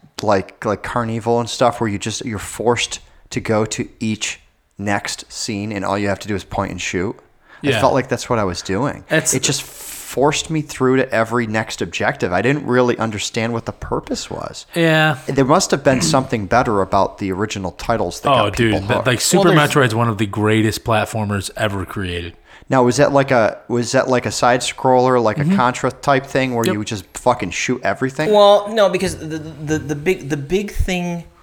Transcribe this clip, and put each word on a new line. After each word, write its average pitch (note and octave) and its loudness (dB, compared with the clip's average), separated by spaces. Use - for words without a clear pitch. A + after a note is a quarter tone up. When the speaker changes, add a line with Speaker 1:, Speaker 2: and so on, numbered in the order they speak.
Speaker 1:
like, G2+ 0
like G#2 -2
Carnival A#2 -2
and A#2 -4
stuff - 2
where A2+ 0
you G2+ -2
just, - -6
you're G#2+ -6
forced - -2
to A#2 -6
go A2 0
to - -6
each - -4
next - -4
scene G#2 -6
and G2 -6
all G2 -2
you G2+ -2
have G2 -2
to G2 -14
do G#2 -2
is F#2 -6
point - -4
and F2+ -10
shoot. - -4
Speaker 2:
Yeah. C3+ 0
Speaker 1:
I G#2+ 0
felt C3+ 4
like C3 0
that's - -4
what A#2+ 0
I G#2 2
was F2+ -4
doing. G2+ -4
Speaker 2:
That's D#3 0
Speaker 1:
It C3 -2
just - -2
forced - -2
me D#3 -2
through C3 0
to C3 0
every A2+ 0
next G#2+ -4
objective. G2+ -2
I F#2 2
didn't C#3 0
really B2 2
understand A2+ -4
what A2+ -6
the G#2 -6
purpose - -8
was. - -10
Speaker 2:
Yeah. D#3 2
Speaker 1:
There C3+ 2
must D#3+ 4
have D3 0
been C3 4
something B2+ 0
better A#2 2
about F#2+ 0
the G2 -4
original F#2+ -4
titles G#2+ -2
that C#3+ 2
Speaker 2:
Oh, C#3 6
Speaker 1:
got G2 -6
people A#2 4
Speaker 2:
dude, G2 -6
but, A#2+ 2
Speaker 1:
hooked. - 0
Speaker 2:
like, B2 2
Super F#3 4
Speaker 3:
Well, D#3+ 6
there's D3 4
Speaker 2:
Metroid's B2+ 4
one A#2 2
of G#2+ 0
the G#2+ 0
greatest G#2+ 2
platformers G#2+ 0
ever G2+ -2
created. F2 -6
Speaker 1:
Now, C3 4
was A#2+ 4
that C#3+ 4
like C3+ 4
a, A2+ 2
was A#2+ -2
that C3 2
like B2 2
a G#2+ -4
side B2 2
scroller, B2+ 2
like G#2+ 2
Speaker 2:
Mm-hmm. D3+ 2
Speaker 1:
a G3 4
Contra B2+ 2
type C3+ 0
thing C3 -2
where A#2 0
Speaker 2:
Yep. A2+ 0
Speaker 1:
you G#2 -2
would G#2 -6
just G2+ -6
fucking A2+ 0
shoot - -4
everything? C3+ -2
Speaker 3:
Well, G#3 6
no, G#3+ 4
because F3+ -2
the, D#3+ -12
the, D#3 -4
the C#3+ -6
big, D3 -2
the D#3 -2
big F3+ -4
thing, F3 -4